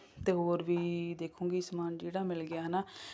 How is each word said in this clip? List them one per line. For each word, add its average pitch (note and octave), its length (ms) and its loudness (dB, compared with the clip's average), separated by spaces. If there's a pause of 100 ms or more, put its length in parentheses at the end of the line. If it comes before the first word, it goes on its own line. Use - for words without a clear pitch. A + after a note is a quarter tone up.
(260)
ਤੇ F#3+ 60 8
ਹੋਰ F3 300 4
ਵੀ F3 560 2
ਦੇਖੂੰਗੀ F3+ 420 -2
ਸਮਾਨ E3+ 380 -2
ਜਿਹੜਾ F3 240 -2
ਮਿਲ F3 200 0
ਗਿਆ, E3 200 -4
ਹੈ E3 60 -2
ਨਾ, F#3 140 2 (320)